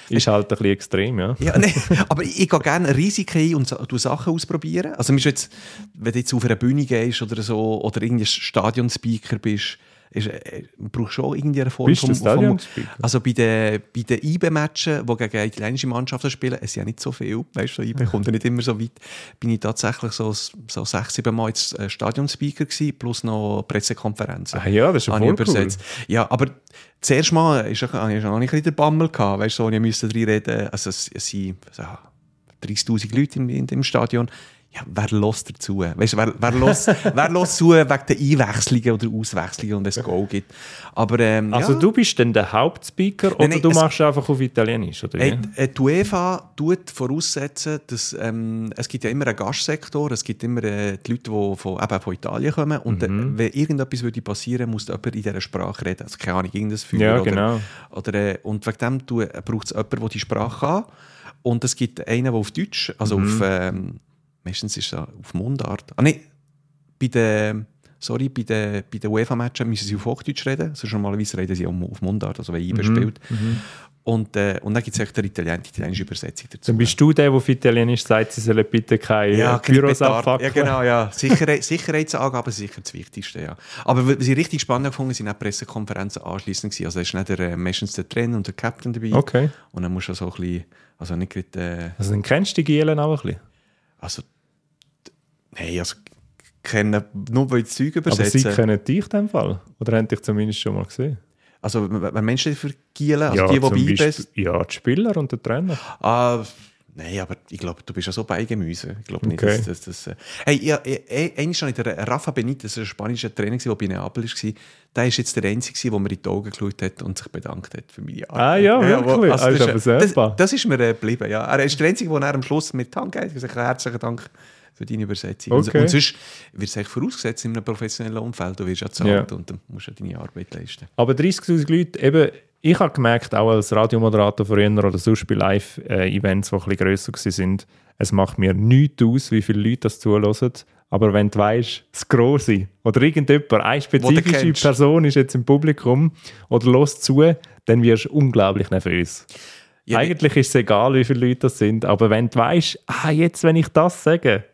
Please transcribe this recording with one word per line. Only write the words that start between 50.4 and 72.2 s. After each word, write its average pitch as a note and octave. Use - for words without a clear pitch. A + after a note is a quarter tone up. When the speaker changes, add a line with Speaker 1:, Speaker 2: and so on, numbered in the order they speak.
Speaker 2:
immer, A#2
äh, G#2
die A#2
Leute, A#2
die G2+
von, F#2+
eben F#2+
von F#2
Italien C3
kommen D3+
und, G#2
äh, G#2+
Speaker 1:
Mhm. G#2
Speaker 2:
wenn A2+
irgendetwas C3+
würde A#2
passieren, A#2+
muss G#2+
jemand -
in A#2+
dieser G2+
Sprache F#2
reden. F#2
Also -
keine F2+
Ahnung, F#2
irgendein G#2+
Feuer -
Speaker 1:
Ja, G#2+
Speaker 2:
oder, F#2+
Speaker 1:
genau. G#2
Speaker 2:
oder, G2+
äh, G2+
und G#2+
wegen A2
dem C3
tu-, A#2
braucht A2
es -
jemanden, -
der A2
die G#2
Sprache A2
kann. F#3
Und A#2
es B2+
gibt -
einen, A#2+
der C3
auf G#2+
Deutsch, -
also G#2
Speaker 1:
Mhm. G2
Speaker 2:
auf, G#2+
ähm, F#2
meistens F#2+
ist -
es -
auf -
Mundart. G#2
Ah, -
nein, D3+
bei C3
den, G#2+
sorry, B2
bei B2+
den, G#2
bei A2+
den G#2+
uefa-Matchen A#2
müssen G#2
sie G#2
auf G2
Hochdeutsch A#2+
reden, D3+
sonst G#2
normalerweise G#2
reden F#2
sie F2+
auch F2
auf -
Mundart, G2